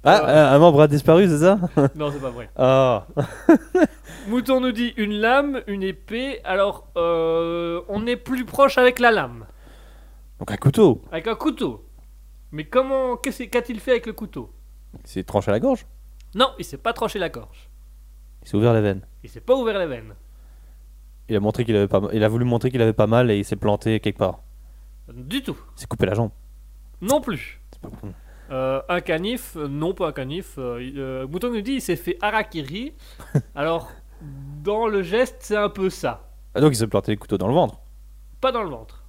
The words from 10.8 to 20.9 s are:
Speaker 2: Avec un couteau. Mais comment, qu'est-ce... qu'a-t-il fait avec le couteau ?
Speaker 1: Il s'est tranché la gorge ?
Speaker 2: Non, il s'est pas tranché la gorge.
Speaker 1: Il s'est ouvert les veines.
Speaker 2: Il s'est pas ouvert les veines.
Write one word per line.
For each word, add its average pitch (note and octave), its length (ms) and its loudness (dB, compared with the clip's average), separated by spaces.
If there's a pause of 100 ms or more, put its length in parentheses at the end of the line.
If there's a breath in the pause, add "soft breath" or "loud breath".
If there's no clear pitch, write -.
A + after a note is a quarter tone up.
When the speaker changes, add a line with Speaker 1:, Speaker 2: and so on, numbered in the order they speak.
Speaker 2:
Avec E3+ 160 -8
un A3+ 80 -4
couteau. G#3+ 500 -6 (680)
Mais D#3 140 -10
comment, C4 520 0
qu'est-ce... B3+ 260 -8
qu'a-t-il A#3+ 360 -4
fait - 120 -4
avec A#3+ 140 0
le A3 80 -10
couteau ? C3+ 380 -14 (520)
Speaker 1:
Il - 60 -20
s'est F#2 140 -6
tranché G2 280 0
la G#2 80 2
gorge ? B3 260 0 (500)
Speaker 2:
Non, A#3+ 140 2 (100)
il - 60 -8
s'est C3+ 120 -16
pas A3+ 160 -4
tranché A3+ 260 -4
la E3+ 100 -4
gorge. - 400 -18 (760)
Speaker 1:
Il - 60 -20
s'est - 80 0
ouvert A#2 160 4
les A2 80 4
veines. G2 200 0 (220)
Speaker 2:
Il A#2 60 -20
s'est - 120 -20
pas B3 140 2
ouvert A3+ 240 -2
les F3 80 -4
veines. A2+ 260 -12 (1160)